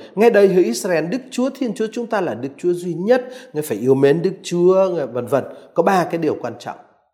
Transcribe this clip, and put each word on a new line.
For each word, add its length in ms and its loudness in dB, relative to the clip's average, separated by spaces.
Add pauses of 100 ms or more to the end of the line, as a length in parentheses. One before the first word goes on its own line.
(140)
"Nghe 160 4
đây, 180 6
hỡi 160 4
Israel, 420 -2
Đức 120 -4 (120)
Chúa 200 -2
Thiên 240 -6
Chúa 180 -2
chúng 140 -8
ta 140 -2
là 140 -4
Đức 140 -8 (100)
Chúa 140 0
duy 220 -6
nhất, 340 0 (240)
ngươi 100 -4
phải 140 -4
yêu 180 2
mến 280 4
Đức 100 0 (100)
Chúa", 720 2
vân 140 -4
vân. 180 0 (300)
Có 80 2
ba 220 2
cái 140 -4
điều 220 -2
quan 180 -8
trọng. 180 -14 (380)